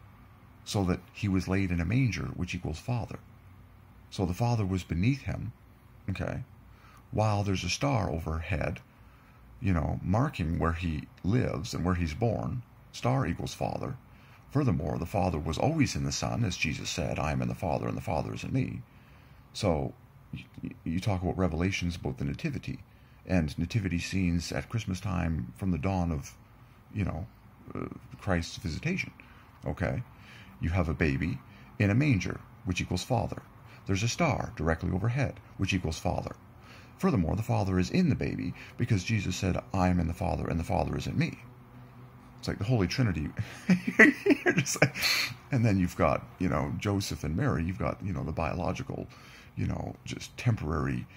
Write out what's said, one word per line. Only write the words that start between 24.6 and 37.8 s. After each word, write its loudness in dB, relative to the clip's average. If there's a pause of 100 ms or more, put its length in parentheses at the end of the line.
Christmas -4
time -2
from -2
the 2
dawn 2
of, -6 (580)
you 0
know, -2 (480)
uh, -6 (340)
Christ's 0
visitation, -4 (540)
okay? -2 (580)
You 0
have 2
a 0
baby 2 (400)
in 4
a 4
manger, 2 (260)
which 0
equals -2
Father. -2 (460)
There's 2
a 2
star 0
directly 0
overhead, 0 (180)
which 0
equals 0
Father. -2 (640)
Furthermore, 2
the -2
Father 2
is 2